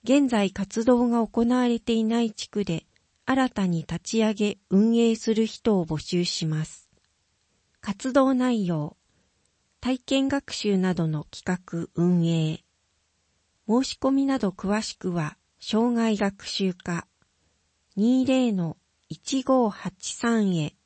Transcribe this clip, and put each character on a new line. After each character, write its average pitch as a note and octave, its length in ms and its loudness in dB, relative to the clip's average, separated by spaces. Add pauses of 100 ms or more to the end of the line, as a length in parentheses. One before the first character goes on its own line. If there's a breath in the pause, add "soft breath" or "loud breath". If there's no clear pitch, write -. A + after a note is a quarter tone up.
現 C#4 240 4
在 G#3 240 2
活 G3+ 320 -4
動 B3 240 4
が A#3 180 0
行 A3+ 160 -2
わ B3 260 2
れ A#3 120 0
て - 140 -2
い A3+ 100 0
な A3+ 180 0
い A3+ 100 0
地 - 180 -14
区 G3+ 160 -4
で、 E3 220 -4 (380)
新 C4 240 2
た F#3+ 180 -2
に E3+ 140 0
立 E3+ 180 -8
ち A3+ 240 0
上 G#3+ 100 2
げ、 G#3 240 -2 (140)
運 A3 260 4
営 A#3 180 4
す A3+ 180 -2
る A3 120 2
人 G#3+ 340 0
を E3 60 0
募 D#3 120 -4
集 F3 280 -2
し - 220 -4
ま D#3 180 -2
す。 - 240 -20 (920)
活 G#3 300 -6
動 C4+ 220 4
内 B3 320 0
容、 D#3+ 320 -4 (840)
体 B3+ 200 -4
験 C4+ 280 0
学 C#4 260 -4
習 G3+ 240 0
な F#3 180 2
ど E3 120 -2
の D3+ 240 -4
企 - 140 -16
画、 F3+ 500 -6
運 E3+ 320 2
営。 D#3+ 360 -2 (1040)
申 A#3+ 160 2
し - 180 -8
込 C4+ 100 2
み C#4 140 2
な C4+ 140 0
ど F#3+ 100 0
詳 F#3+ 320 -4
し - 160 -12
く F3+ 160 -6
は、 D#3+ 240 -4 (220)
障 A#3 360 0
害 A3+ 220 0
学 G3 280 -4
習 F#3+ 280 -2
課、 E3+ 340 -8 (880)
二 B3 300 2
零 B3+ 280 2
の E3+ 240 -4 (300)
一 - 360 -6
五 B3+ 260 2
八 - 440 -12
三 G#3+ 440 0
へ。 D3+ 180 -4 (100)